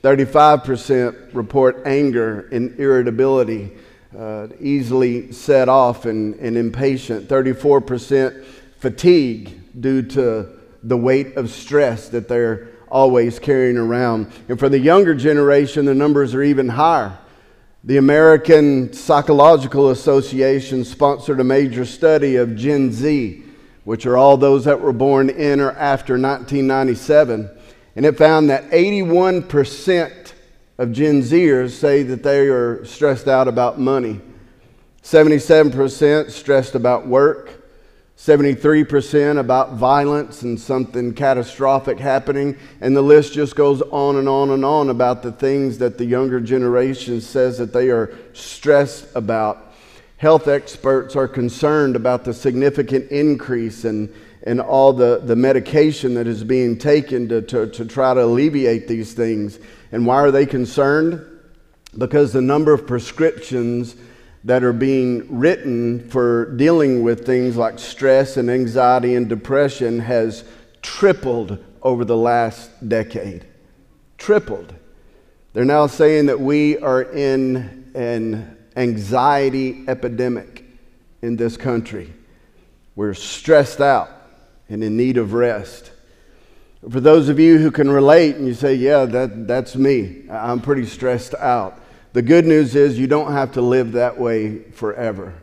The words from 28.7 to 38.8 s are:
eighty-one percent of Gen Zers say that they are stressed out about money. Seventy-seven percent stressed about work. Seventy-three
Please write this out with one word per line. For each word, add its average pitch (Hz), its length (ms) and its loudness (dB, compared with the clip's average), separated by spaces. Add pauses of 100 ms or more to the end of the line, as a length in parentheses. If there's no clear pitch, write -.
eighty-one 180 720 2
percent 165 920 -2 (440)
of 123 140 -4
Gen 143 300 2
Zers 131 480 2
say 143 340 0
that 123 180 -8
they 139 240 2
are 120 380 -2
stressed 135 420 -2
out 131 220 2
about 120 320 -2
money. 123 400 -2 (840)
Seventy-seven 151 680 4
percent 143 580 0
stressed 135 460 -2
about 123 320 -2
work. 139 500 0 (560)
Seventy-three 147 720 2